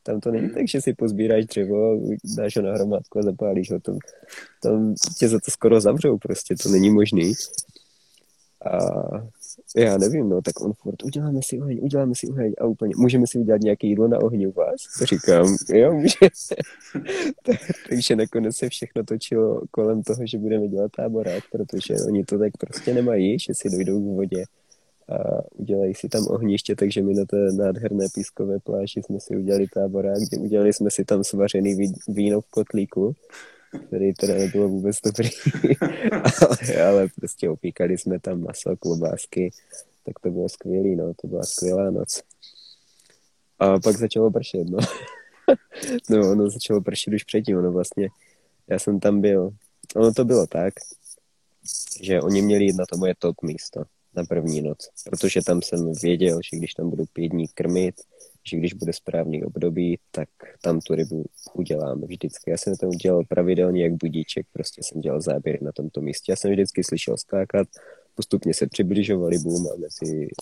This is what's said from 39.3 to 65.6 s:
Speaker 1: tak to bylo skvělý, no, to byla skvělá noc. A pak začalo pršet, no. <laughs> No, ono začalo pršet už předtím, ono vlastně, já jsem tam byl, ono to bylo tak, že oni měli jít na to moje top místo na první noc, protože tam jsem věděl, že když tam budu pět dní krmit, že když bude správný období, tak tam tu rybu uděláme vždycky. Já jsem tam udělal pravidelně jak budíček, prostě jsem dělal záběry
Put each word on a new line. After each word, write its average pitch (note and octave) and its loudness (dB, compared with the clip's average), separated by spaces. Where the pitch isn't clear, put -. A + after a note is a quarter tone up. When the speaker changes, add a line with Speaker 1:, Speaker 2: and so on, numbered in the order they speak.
Speaker 1:
tak - -12
to F2+ -4
bylo F2 -2
skvělý, F#2+ -2
no, E2+ -2
to - -10
byla F#2 -6
skvělá F#2 -2
noc. F#2 -4
A F#2+ 6
pak G#2 2
začalo A2 2
pršet, F#2 -4
no. F2+ -4
<laughs> - -2
No, G#2 6
ono G#2 4
začalo G#2+ -2
pršet G#2+ -4
už G2+ 0
předtím, G#2+ 0
ono F2+ 0
vlastně, F2+ -2
já F#2+ 0
jsem G2+ 0
tam G2+ 2
byl, G2 4
ono A2+ 4
to B2 2
bylo A2+ 4
tak, F2+ -2
že F#2 2
oni G2 2
měli G#2 4
jít F#2 2
na F2+ -2
to F2 -6
moje F#2 0
top F2 -2
místo D#2 -8
na F2 -4
první D#2+ -2
noc, D2+ -8
protože F#2+ -2
tam F2+ 0
jsem E2+ -4
věděl, E2+ 2
že E2 -10
když E2 -8
tam E2+ -6
budu D#2+ -4
pět E2+ -4
dní E2 -2
krmit, F2+ -2
že E2 -6
když F2 -2
bude E2+ -4
správný D#2+ -4
období, F2 -2
tak D#2 -8
tam E2 0
tu - -4
rybu D#2+ -4
uděláme D2+ -4
vždycky. - -10
Já E2+ -2
jsem G2 -4
tam F#2 -4
udělal F2 2
pravidelně F2+ 2
jak E2+ 0
budíček, D#2+ -6
prostě - -10
jsem - -8
dělal D2 -4
záběry D2 -4